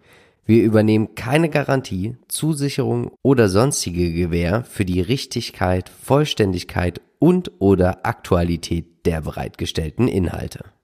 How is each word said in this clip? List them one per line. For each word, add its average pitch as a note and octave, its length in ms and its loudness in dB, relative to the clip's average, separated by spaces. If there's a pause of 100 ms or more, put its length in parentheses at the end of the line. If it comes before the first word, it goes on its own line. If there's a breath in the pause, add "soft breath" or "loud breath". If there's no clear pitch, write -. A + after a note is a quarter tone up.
(460 soft breath)
Wir A2 180 6
übernehmen G#2+ 520 2
keine D#3 340 0
Garantie, B2 680 -2 (100)
Zusicherung C#3 840 -2 (100)
oder B2+ 280 4
sonstige F2+ 640 0
Gewähr E2+ 520 0
für - 220 -4
die F2+ 160 -2
Richtigkeit, F#2 880 -4
Vollständigkeit F#2+ 1080 -2 (200)
und F3+ 400 2
oder F#2 460 2
Aktualität F2 1000 -4
der E2 160 -2
bereitgestellten D#2 840 -6
Inhalte. - 580 -4 (180)